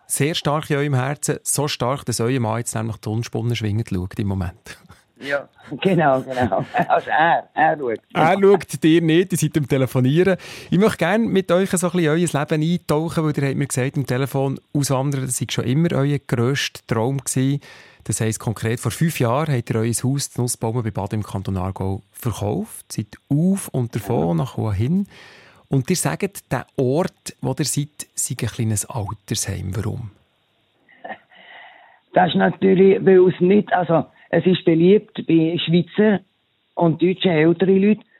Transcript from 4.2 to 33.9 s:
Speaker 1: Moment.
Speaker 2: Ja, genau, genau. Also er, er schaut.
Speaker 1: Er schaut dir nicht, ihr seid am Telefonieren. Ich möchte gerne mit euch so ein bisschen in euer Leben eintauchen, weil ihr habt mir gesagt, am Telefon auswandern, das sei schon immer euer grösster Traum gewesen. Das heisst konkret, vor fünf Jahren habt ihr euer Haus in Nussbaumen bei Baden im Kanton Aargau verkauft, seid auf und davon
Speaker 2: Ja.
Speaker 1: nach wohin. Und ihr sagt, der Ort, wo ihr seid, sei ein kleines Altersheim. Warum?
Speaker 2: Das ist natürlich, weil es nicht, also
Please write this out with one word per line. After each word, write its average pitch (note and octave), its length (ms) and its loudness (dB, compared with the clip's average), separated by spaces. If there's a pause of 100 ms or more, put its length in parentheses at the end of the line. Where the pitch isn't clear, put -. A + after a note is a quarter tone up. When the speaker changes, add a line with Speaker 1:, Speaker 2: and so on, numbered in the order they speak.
Speaker 1:
Moment. F#2+ 500 -6 (480)
Speaker 2:
Ja, C#3+ 220 -4 (320)
genau, D#3 420 2
genau. B2 440 -2 (240)
Also C#3+ 200 0
er, D3 440 2
er D#3 240 2
schaut. A#2+ 220 -4 (140)
Speaker 1:
Er D#3 280 2
schaut F#3+ 420 4
dir E3 180 6
nicht, D#3 300 2
ihr D#3+ 60 2
seid D#3 200 -2
am C#3+ 120 0
Telefonieren. C#3 680 2 (340)
Ich E3+ 80 2
möchte G#3 200 2
gerne G#3 280 0
mit F#3+ 240 0
euch F#3 220 2
so F3+ 160 0
ein D#3+ 60 -2
bisschen F3+ 60 0
in D#3 100 4
euer D#3 80 2 (400)
Leben D3+ 40 0 (120)
eintauchen, D#3+ 500 -2
weil D3+ 160 0
ihr C#3 80 0
habt C3 100 -2
mir C#3 100 -2
gesagt, C3 280 -2
am C#3+ 100 -2
Telefon C3+ 540 -2 (140)
auswandern, C#3 480 0
das C3 160 -6
sei B2 120 -4
schon - 140 -4
immer D3 300 2
euer C#3 260 0
grösster B2+ 680 -2
Traum B2+ 340 -2
gewesen. C3+ 420 -2 (440)
Das A2+ 140 -4
heisst A2 220 -2
konkret, A2+ 400 -4
vor A#2+ 100 -2
fünf D#3+ 300 -2
Jahren C3+ 340 0
habt A2+ 140 -2
ihr A2+ 80 -2
euer A2+ 160 0
Haus C3+ 420 -2
in B2 60 -2
Nussbaumen A#2+ 420 -2
bei A2 80 -4
Baden G#2 300 -4
im - 20 -10
Kanton F#2+ 320 -6
Aargau F#2+ 460 -4 (100)
verkauft, A#2+ 800 -6
seid - 240 -8 (140)
auf F#3 400 0
und B2 260 -4
davon C3 320 -2
Speaker 2:
Ja. E3 160 0
Speaker 1:
nach - 140 -8
wohin. A2+ 500 -2 (600)
Und C3+ 200 0
ihr F#3 60 0
sagt, - 560 -6
der C3 140 -4 (100)
Ort, C#3+ 640 -2
wo C3 180 -4
ihr D3+ 60 -4
seid, C#3+ 240 -4 (260)
sei - 280 -6
ein B2 80 -2
kleines A2 400 -2
Altersheim. F#2+ 880 -6
Warum? G2+ 340 -8 (2000)
Speaker 2:
Das F3 160 2
ist - 60 -4
natürlich, F#3+ 680 4
weil F#3 280 8
es - 60 -14
nicht, F#3+ 340 4
also E3 320 0 (240)